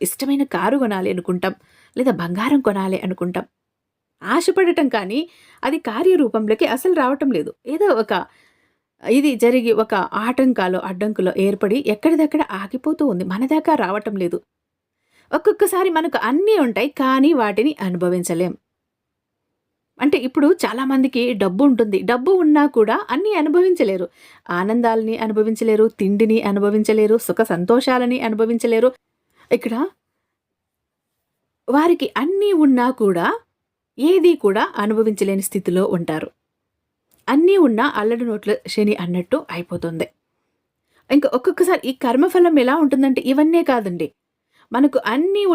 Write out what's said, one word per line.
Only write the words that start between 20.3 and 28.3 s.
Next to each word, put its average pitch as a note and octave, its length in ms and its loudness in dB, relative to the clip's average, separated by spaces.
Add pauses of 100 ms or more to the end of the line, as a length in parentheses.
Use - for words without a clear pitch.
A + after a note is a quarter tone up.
చాలా B3+ 240 -4
మందికి C4 360 0 (200)
డబ్బు F#3+ 220 0
ఉంటుంది. A3 360 2 (100)
డబ్బు B3 220 0 (120)
ఉన్నా D4+ 200 6 (140)
కూడా A3 180 2 (180)
అన్నీ G4 180 -2 (100)
అనుభవించలేరు. D4+ 680 2 (420)
ఆనందాలని A3+ 680 0 (100)
అనుభవించలేరు, A3 600 0 (140)
తిండిని G#3+ 380 2 (120)
అనుభవించలేరు, G#3+ 760 2
సుఖ F3+ 160 -2 (100)
సంతోషాలని B3 680 0 (100)
అనుభవించలేరు. A3+ 640 0 (600)